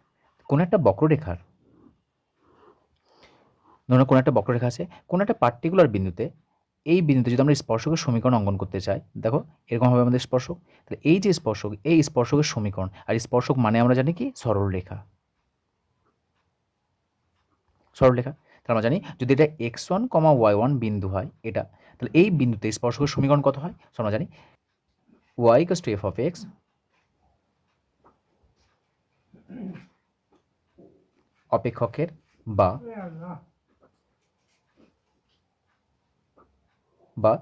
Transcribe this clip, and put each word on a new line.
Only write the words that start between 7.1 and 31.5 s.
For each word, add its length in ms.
যদি 120
আমরা 180
স্পর্শকের 420
সমীকরণ 340
অঙ্কন 240
করতে 240
চাই, 120
দেখো 140
এরকম 220
হবে 140
আমাদের 200
স্পর্শক। 300
তাহলে 140
এই 140
যে 60
স্পর্শক, 300
এই 80
স্পর্শকের 440
সমীকরণ, 360
আর 60
স্পর্শক 280
মানে 180
আমরা 160
জানি 200
কি 80
সরল 240
রেখা, 220
সরল 220
রেখা। 120
তাহলে 140
আমরা 120
জানি 120
যদি 160
এটা 100
এক্স 240
ওয়ান 120
কমা 260
ওয়াই 200
ওয়ান 120
বিন্দু 320
হয় 140
এটা, 140
তাহলে 140
এই 80
বিন্দুতে 280
স্পর্শকের 360
সমীকরণ 340
কত 140
হয়? 120
So 80
আমরা 140
জানি 120
y 240
equals 220
to 60
f 80
of 80
x 20